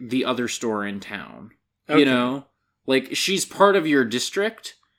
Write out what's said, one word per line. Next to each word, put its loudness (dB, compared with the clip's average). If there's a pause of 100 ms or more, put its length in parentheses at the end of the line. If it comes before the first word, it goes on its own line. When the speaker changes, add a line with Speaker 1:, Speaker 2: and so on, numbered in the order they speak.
Speaker 1:
the -2
other -2
store -4
in -8
town. -14 (380)
Speaker 2:
Okay. 6
Speaker 1:
You 8
know? 0 (420)
Like, 0
she's -2
part 4
of 0
your 4
district, -6 (220)